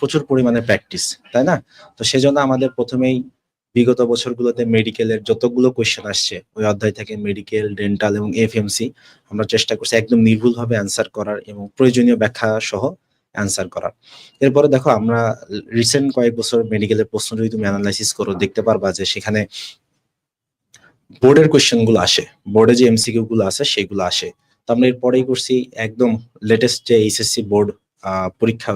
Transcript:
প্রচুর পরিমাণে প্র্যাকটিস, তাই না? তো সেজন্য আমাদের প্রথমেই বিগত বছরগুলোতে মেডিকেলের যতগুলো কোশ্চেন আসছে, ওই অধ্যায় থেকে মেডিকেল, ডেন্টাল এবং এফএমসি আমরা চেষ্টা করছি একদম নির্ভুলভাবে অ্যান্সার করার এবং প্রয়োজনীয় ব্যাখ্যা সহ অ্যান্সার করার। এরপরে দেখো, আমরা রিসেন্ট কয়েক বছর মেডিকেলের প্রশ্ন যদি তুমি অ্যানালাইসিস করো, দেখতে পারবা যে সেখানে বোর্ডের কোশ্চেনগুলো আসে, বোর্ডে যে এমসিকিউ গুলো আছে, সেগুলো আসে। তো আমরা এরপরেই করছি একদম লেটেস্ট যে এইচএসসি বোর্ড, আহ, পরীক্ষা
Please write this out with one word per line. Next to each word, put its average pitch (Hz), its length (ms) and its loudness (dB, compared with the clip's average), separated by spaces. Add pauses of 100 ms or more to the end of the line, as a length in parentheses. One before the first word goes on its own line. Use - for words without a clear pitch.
প্রচুর 147 200 -2 (100)
পরিমাণে 123 380 2
প্র্যাকটিস, 95 360 -2 (280)
তাই 123 180 2
না? 165 60 2 (400)
তো 113 140 -12
সেজন্য 139 260 2 (100)
আমাদের 131 300 0
প্রথমেই 127 400 0 (600)
বিগত 120 240 4 (100)
বছরগুলোতে 120 520 -2 (120)
মেডিকেলের 110 540 0
যতগুলো 120 480 2
কোশ্চেন - 360 -2
আসছে, - 240 -4 (200)
ওই 107 160 -4
অধ্যায় 104 260 -2
থেকে 107 140 -12 (140)
মেডিকেল, 104 400 -4 (140)
ডেন্টাল 101 400 -2
এবং 104 100 -6 (140)
এফএমসি 110 420 -4 (440)
আমরা 104 220 -4
চেষ্টা 113 260 0
করছি - 180 -4
একদম 113 220 2 (100)
নির্ভুলভাবে 117 480 0
অ্যান্সার 101 400 -4
করার 104 220 -6 (120)
এবং 101 120 -14 (140)
প্রয়োজনীয় 120 460 4
ব্যাখ্যা 107 280 -2 (200)
সহ 104 140 -4 (500)
অ্যান্সার 98 400 -4
করার। 90 180 -8 (520)
এরপরে 139 300 4
দেখো, 131 140 2 (120)
আমরা 117 200 0 (580)
রিসেন্ট 139 380 2
কয়েক 120 240 2
বছর 117 180 0 (140)
মেডিকেলের 107 400 0
প্রশ্ন - 260 -6
যদি 113 160 0
তুমি 107 120 -4
অ্যানালাইসিস 101 520 -4
করো, 101 140 -2 (100)
দেখতে 101 260 -4
পারবা 98 200 0 (100)
যে 98 140 -6
সেখানে 107 280 -4 (1800)
বোর্ডের 147 300 8
কোশ্চেনগুলো 113 540 4
আসে, - 180 0 (300)
বোর্ডে 113 240 6
যে 127 140 6
এমসিকিউ 113 380 0
গুলো 113 200 0
আছে, 139 120 -4 (120)
সেগুলো 98 360 -4
আসে। 87 180 -6 (360)
তো - 100 -14
আমরা 127 160 4
এরপরেই 127 400 0
করছি 127 240 -2 (320)
একদম 117 240 0 (400)
লেটেস্ট 117 380 0
যে 120 60 4 (100)
এইচএসসি 107 360 -2 (100)
বোর্ড, 104 180 2 (400)
আহ, 95 200 -4 (120)
পরীক্ষা 113 360 -2